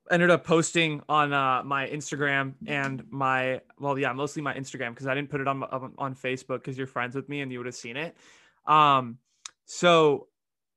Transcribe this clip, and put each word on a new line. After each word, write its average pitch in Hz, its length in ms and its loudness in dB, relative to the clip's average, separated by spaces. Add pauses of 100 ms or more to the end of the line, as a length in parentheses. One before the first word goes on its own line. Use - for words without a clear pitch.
(100)
ended 175 200 4
up 165 140 4
posting 165 640 2
on, 147 240 4
uh, 131 320 2
my 139 240 -4
Instagram 139 680 -2 (120)
and 139 440 -4
my, 131 500 -2 (180)
well, 139 200 -2
yeah, 135 140 0
mostly 143 300 -6
my 135 120 -4
Instagram, 127 420 -8
'cause 131 100 -10
I 131 80 -2
didn't 143 160 -6
put 143 100 -4
it 135 80 -2
on, 135 160 -4
on, 127 340 -10
on 135 160 -6
Facebook 131 480 -6
'cause 131 160 -10
you're 131 80 -6
friends 123 300 -6
with 135 120 -8
me 143 120 -8
and 135 120 -8
you 123 60 -10
would 123 80 -10
have 123 80 -10
seen 120 220 -12
it. 165 200 -10 (500)
Um, 139 520 4 (460)
so 160 640 4 (480)